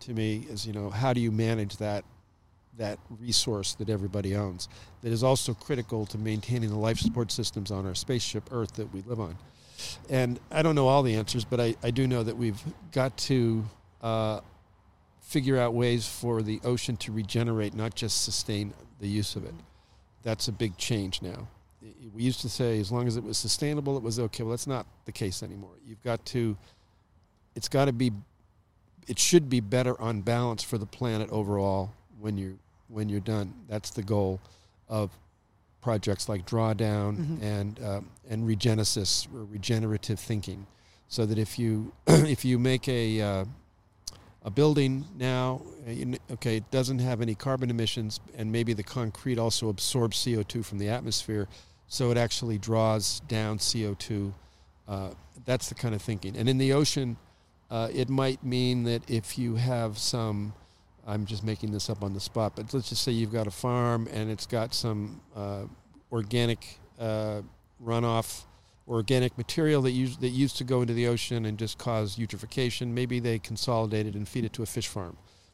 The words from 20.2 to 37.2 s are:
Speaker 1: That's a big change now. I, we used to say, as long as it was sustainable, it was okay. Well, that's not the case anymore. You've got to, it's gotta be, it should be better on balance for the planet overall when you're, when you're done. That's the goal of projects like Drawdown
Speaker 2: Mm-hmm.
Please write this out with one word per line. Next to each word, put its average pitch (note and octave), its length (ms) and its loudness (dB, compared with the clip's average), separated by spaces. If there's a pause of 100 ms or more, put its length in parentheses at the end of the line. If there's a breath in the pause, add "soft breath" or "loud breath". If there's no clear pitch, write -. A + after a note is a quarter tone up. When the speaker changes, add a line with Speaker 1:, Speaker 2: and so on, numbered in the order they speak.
Speaker 1:
That's A2+ 260 -2
a A2+ 40 -2
big G2 240 -2
change G2+ 460 -2
now. F#2 260 -10 (340)
I, A2 40 -20 (280)
we A2+ 80 -4
used B2+ 180 2
to B2 80 -4
say, A2+ 320 2
as G2 100 -2
long A#2+ 160 2
as A#2 100 2
it A#2+ 80 -2
was G#2+ 140 -4
sustainable, C#3+ 580 0
it B2+ 60 -4
was A2+ 160 -2
okay. A#2+ 240 -2
Well, A2 80 -2
that's A#2+ 160 -4
not B2 200 -4 (180)
the A2 80 -10
case G2 300 -4
anymore. G2 280 -12 (160)
You've A2 160 -16
got A#2 240 -2
to, A2+ 300 0 (1000 soft breath)
it's - 140 -6
gotta C#3 240 4
be, A#2+ 180 2 (960)
it G2 120 -4
should D#3+ 300 4
be B2 120 2
better B2 400 0
on A2+ 200 -2
balance A#2+ 420 0
for - 160 -2
the G2+ 80 -4
planet A2 440 -2
overall G2+ 640 2 (260)
when G#2+ 180 -4
you're, F#2+ 200 -6 (320)
when G#2+ 200 -4
you're G2+ 120 0
done. G2+ 340 -2 (140)
That's G#2 220 -6
the A2+ 120 -6
goal F#2+ 380 2 (480 soft breath)
of G#2+ 220 -2 (720)
projects G#2+ 480 0
like G2 160 -2
Drawdown G#2+ 720 2
Speaker 2:
Mm-hmm. D#3 280 -2